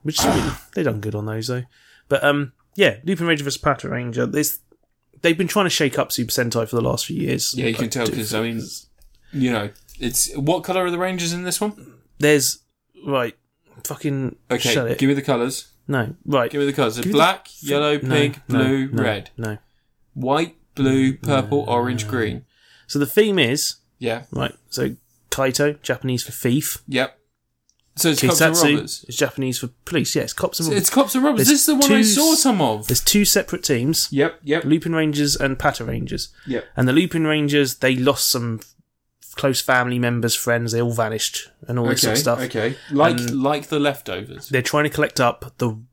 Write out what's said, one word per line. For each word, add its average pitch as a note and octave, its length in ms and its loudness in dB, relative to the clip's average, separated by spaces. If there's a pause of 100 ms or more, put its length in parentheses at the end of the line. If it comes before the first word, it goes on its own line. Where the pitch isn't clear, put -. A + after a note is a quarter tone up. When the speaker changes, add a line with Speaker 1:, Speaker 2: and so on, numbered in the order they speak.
Speaker 1:
which D#3 180 -4
is - 60 2
really, D3+ 240 0 (120)
Speaker 2:
<sighs> - 120 -20
Speaker 1:
they F#3 100 -2
done A2 160 -2
good G#2 140 -6
on G#2 120 -6
those A2 220 -6
though. B2 160 -4 (440)
But, C#3 160 2
um, C#3+ 280 0 (240)
yeah, C3+ 280 2
Lupin E3+ 220 -2
Ranger D#3 180 0
versus C#3 160 -6
Pata - 280 -2
Ranger. B2 380 -4
This, - 340 -2 (640)
they've E3+ 140 2
been F3 120 0
trying G3 180 2
to D#3+ 40 0
shake D3 280 0
up - 140 -2
Super A#2+ 180 -4
Sentai A#2 380 -2
for B2 80 -4
the A#2 60 2
last B2+ 240 -2
few D#3 140 -6
years. B2+ 340 -2
Speaker 2:
Yeah, B2+ 120 -2
you A2+ 80 0
can B2 100 -2
Speaker 1:
Like, A2+ 60 -4
Speaker 2:
tell A#2+ 160 -2
Speaker 1:
do G#2 80 0
Speaker 2:
'cause, A2 180 -6
I A2 100 -2
mean, A2+ 200 -4 (680)
you C3 200 0
know, G#2 180 -4 (280)
it's, B2 380 -4
what D#3+ 260 0
colour F#3 240 -2
are F3+ 40 -2
the F3 80 -4
Rangers F3 340 -2
in F3 100 -6
this F3+ 180 -4
one? - 340 -6 (260)
Speaker 1:
There's, D3 400 4 (440)
right, C3 320 -2 (480)
fucking C#3 520 -6 (140)
Speaker 2:
Okay, A#2+ 220 0
Speaker 1:
shut A#2+ 160 0
it. B2+ 100 -2
Speaker 2:
give C#3 100 4
me C#3+ 60 4
the C#3 80 -2
colours. C3 440 -2 (220)
Speaker 1:
No, C3+ 260 -2 (100)
right. B2+ 260 2
Speaker 2:
Give C#3+ 100 -2
me C#3+ 60 2
the C#3 60 0
colours. A#2+ 240 0
Speaker 1:
Give A#2+ 100 -4
me F#2+ 60 0
the C#3+ 60 4
Speaker 2:
Black, F3+ 300 2
Speaker 1:
f-, - 160 -20
Speaker 2:
yellow, D3 360 0
Speaker 1:
no, C3+ 80 -4
Speaker 2:
pink, D3 400 2
Speaker 1:
no, C3 160 2
Speaker 2:
blue, C3+ 280 0
Speaker 1:
no, A#2 100 0
Speaker 2:
red. G#2 340 -2
Speaker 1:
no. A2 220 -6 (560)
Speaker 2:
White, C#3+ 420 -2 (200)
blue, C3+ 380 4
purple, C#3 520 0
Speaker 1:
No. A#2+ 60 -2
Speaker 2:
orange, A#2+ 340 -2
green. A#2+ 380 -4 (420)
Speaker 1:
So - 120 -4
the C#3+ 80 2
theme G#3 320 4
is, C3+ 380 2 (220)
Speaker 2:
Yeah. A#2 320 -4
Speaker 1:
right, C3 240 -4 (160)
so B2+ 240 -2 (360)
Kaito, C#3 520 0
Japanese B2+ 400 -2
for B2 100 -12
thief. - 460 -2 (100)
Speaker 2:
Yep. C3 300 -2 (800)
So E3 140 2
it's C#3+ 120 0
cops D#3 180 4
and D#3+ 140 6
Speaker 1:
Keisetsu D3+ 220 4
Speaker 2:
robbers. - 320 -6
Speaker 1:
is A#2+ 80 -10
Japanese C3 420 -2
for B2+ 80 -6 (180)
police. - 320 -2
Yeah, C#3 60 0
it's - 100 -8
cops - 280 -4
and E3 60 -2
Speaker 2:
So D#3 60 0
Speaker 1:
robbers. - 100 2
Speaker 2:
it's - 80 0
cops C4+ 260 2
and C4 80 2
robbers. C#4 140 2 (100)
Speaker 1:
There's - 0 -
Speaker 2:
This C#4+ 140 6
is - 40 2
the D4+ 80 4
one C#4 180 4
I A3 40 8
Speaker 1:
two A3 80 6
Speaker 2:
saw C#4 280 4
Speaker 1:
s-, D#4 100 2
Speaker 2:
some A3+ 200 4
of. A2 240 0
Speaker 1:
there's B2+ 160 2
two G#3 240 4
separate - 380 0
teams. C#3 480 0
Speaker 2:
Yep, D3 320 0
yep. D3+ 200 0
Speaker 1:
Lupin D#3+ 300 2
Rangers D3 420 0
and C3+ 220 -2
Pata C3+ 260 -2
Rangers. A#2+ 440 -6 (180)
Speaker 2:
Yep. B2 180 -6 (120)
Speaker 1:
And B2+ 120 2
the B2+ 40 2
Lupin D#3+ 340 2
Rangers, D3 520 2
they C3 180 2
lost B2+ 320 2
some A#2 340 -2
f-, - 720 -20
close C3+ 260 0
family B2 380 2
members, A#2+ 380 0
friends. A#2 360 0
They A#2 80 0
all A#2+ 120 0
vanished A2 580 -4 (160)
and B2 120 -4
all A#2 100 0
this A2+ 160 0
Speaker 2:
Okay, - 20 2
Speaker 1:
sort A2 60 2
of A#2+ 80 0
stuff. B2 200 0
Speaker 2:
okay. A#2+ 360 -2 (160)
Like, D#3 260 4
Speaker 1:
And A#2+ 240 -4
Speaker 2:
like C#3+ 240 -2
the D3+ 140 -2
leftovers. B2 680 -4
Speaker 1:
they're B2+ 140 0
trying D3 220 0
to D3 60 -2
collect - 300 -2
up - 380 0
the A2+ 180 -2 (160)